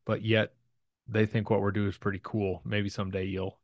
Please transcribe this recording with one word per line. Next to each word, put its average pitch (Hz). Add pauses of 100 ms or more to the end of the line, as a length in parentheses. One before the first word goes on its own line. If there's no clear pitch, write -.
but 107
yet 110 (540)
they 110
think 107
what 101
we're 101
doing 101
is 95
pretty 98
cool. 98
Maybe 104
someday 95
you'll, 95